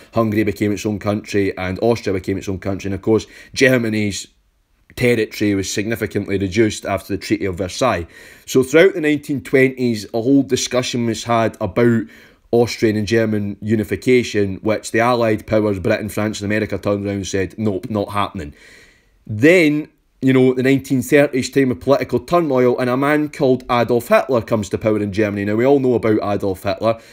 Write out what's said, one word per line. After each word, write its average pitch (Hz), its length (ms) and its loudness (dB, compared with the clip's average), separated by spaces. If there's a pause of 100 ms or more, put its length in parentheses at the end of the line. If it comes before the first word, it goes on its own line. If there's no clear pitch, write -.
(120)
Hungary 110 320 0
became 104 260 -2
its 98 140 -4
own 107 140 -2
country, 101 580 -2
and 92 240 -6
Austria 113 320 0
became 95 240 -4
its - 120 -8
own 95 100 -6
country. 95 300 -6
And 98 60 -4
of 92 60 -6
course, 110 260 2 (280)
Germany's 110 720 0 (680)
territory 107 600 0
was 98 160 -2
significantly 101 680 -4
reduced 98 480 0
after 98 260 -6
the 95 100 -4
Treaty 98 220 -2
of 92 120 -4
Versailles. 92 500 -4 (400)
So 131 160 4
throughout 165 320 4
the 170 80 -4
nineteen 147 400 -2
twenties, 127 720 0
a 113 80 -2
whole 139 200 4
discussion 123 640 -2
was 113 200 -4
had 113 360 0
about 117 440 2 (460)
Austrian 117 460 2
and 107 100 -2
German 107 540 -2
unification, 107 1000 0
which 104 300 -4
the 110 80 2
Allied 117 460 0
powers, 107 340 0
Britain, 107 280 -2
France 104 320 -4
and 101 100 -4
America, 104 280 -2
turned 101 260 -2
around 101 120 -4
and 95 100 -6
said, 95 320 -4
"Nope, 107 320 -2
not 104 220 -4
happening." 95 420 -6 (720)
Then, 151 640 2 (340)
you 131 100 4
know, 131 220 6
the 127 80 -2
nineteen 135 400 2
thirties 143 480 2
time 135 220 2
of - 80 -8
political 127 400 0
turmoil, 127 580 2
and 123 100 -2
a 123 80 0
man 147 320 0
called 127 420 0
Adolf 120 380 0
Hitler 135 320 2
comes 107 300 -2
to 104 80 -2
power 107 200 0
in 104 140 -4
Germany. 101 320 -2
Now, 104 120 -2
we 120 100 2
all 143 140 6
know 127 120 2
about 110 300 2
Adolf 101 400 -4
Hitler. 101 360 -2 (140)